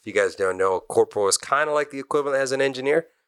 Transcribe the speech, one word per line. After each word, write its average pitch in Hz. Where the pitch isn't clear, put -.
you 107
guys 95
don't 92
know, 92
a 87
corporal 104
is 95
kinda 151
like 147
the 139
equivalent 139
as 131
an 135
engineer. 139